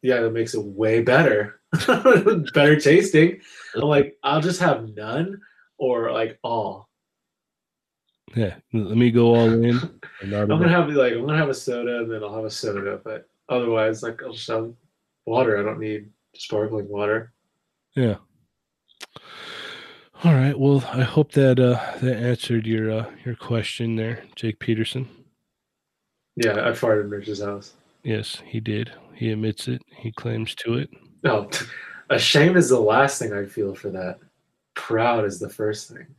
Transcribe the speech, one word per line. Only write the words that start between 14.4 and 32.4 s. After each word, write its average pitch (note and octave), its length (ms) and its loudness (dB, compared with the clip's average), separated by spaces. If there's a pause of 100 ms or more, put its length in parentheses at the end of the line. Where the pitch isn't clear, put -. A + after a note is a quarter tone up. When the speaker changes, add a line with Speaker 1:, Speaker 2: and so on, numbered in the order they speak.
Speaker 1:
have A2+ 240 -6 (520)
water. A2+ 340 0
I G2+ 40 -2
don't G#2+ 160 -6
need G#2+ 300 -8 (260)
sparkling G#2+ 540 -6
water. G#2 420 -4 (640)
Speaker 2:
Yeah. A#2 200 0 (2000)
All E3+ 100 6
right. C3+ 240 4
Well, C#3 340 4
I B2+ 120 0
hope C#3+ 300 2
that, C3 260 6
uh, B2 200 4 (200)
that B2+ 180 -2
answered A#2 480 -2
your, A2 260 -2
uh, A2 140 -4 (180)
your A#2+ 120 -8
question A2+ 600 -4
there, A2+ 280 -6 (120)
Jake A2 240 -6
Peterson. A#2+ 480 -4 (1300)
Speaker 1:
Yeah, A2+ 180 0
I G#2+ 180 -2
farted G#2+ 340 0
in G2+ 60 -8
Rich's G2+ 300 -8
house. G2+ 320 -10 (300)
Speaker 2:
Yes, G#2+ 420 -6
he A2+ 140 -8
did. A2 320 -6 (220)
He A2+ 180 -4
admits G#2+ 360 -4
it. B2+ 140 -6 (140)
He A2+ 160 -10
claims A2+ 440 -8
to - 180 -4
it. C3+ 160 -4 (340)
Speaker 1:
No, G#2+ 240 0 (320)
<laughs> - 300 -20
a B2+ 80 2
shame D#3 400 4